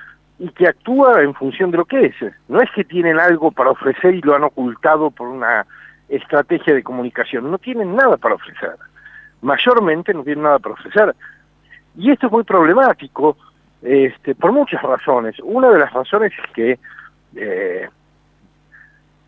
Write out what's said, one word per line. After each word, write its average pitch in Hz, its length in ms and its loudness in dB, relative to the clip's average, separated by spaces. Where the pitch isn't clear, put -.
y 180 100 -12
que 175 180 2
actúa 247 540 2
en 143 120 0
función 139 380 -4
de 165 60 0
lo 175 60 0
que 262 220 0
es. - 80 -4
No 151 140 0
es 226 100 2
que 202 140 -4
tienen 170 340 0
algo 165 320 2
para 131 200 2
ofrecer 139 440 0
y 180 60 -6
lo 143 160 2
han 147 80 0
ocultado 147 680 -2
por 120 160 -12
una 120 400 -2
estrategia 147 640 -2
de 127 100 0
comunicación. 123 640 -8
No 185 80 -4
tienen 214 380 -8
nada 247 200 2
para 110 200 -2
ofrecer. - 400 -12
Mayormente 175 720 0
no 156 80 -8
tienen 147 220 -6
nada 143 160 2
para 107 140 -10
ofrecer. 202 380 0
Y 202 160 2
esto 262 160 0
es 202 40 -10
muy 226 120 2
problemático, 170 920 2
este, 135 540 0
por 175 160 0
muchas 269 280 -2
razones. 123 640 -2
Una 254 280 2
de 196 100 6
las 139 120 -2
razones 196 400 -2
es - 200 -16
que, 117 260 -2
eh, 95 540 -8